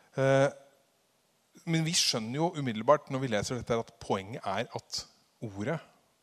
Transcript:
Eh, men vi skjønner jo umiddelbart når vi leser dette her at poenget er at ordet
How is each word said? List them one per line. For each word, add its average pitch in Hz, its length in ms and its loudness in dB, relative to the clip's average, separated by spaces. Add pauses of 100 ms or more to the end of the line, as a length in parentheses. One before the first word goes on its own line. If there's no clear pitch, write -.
(220)
Eh, 135 260 6 (1160)
men 165 220 2
vi 175 100 -2
skjønner 120 400 0
jo 170 180 0
umiddelbart 135 560 2
når 131 120 -2
vi 127 100 -2
leser 104 260 -2
dette 120 140 -2
her 117 100 0
at - 160 -14
poenget 101 460 -4
er 104 240 -2
at - 320 -8 (420)
ordet 110 360 -4 (440)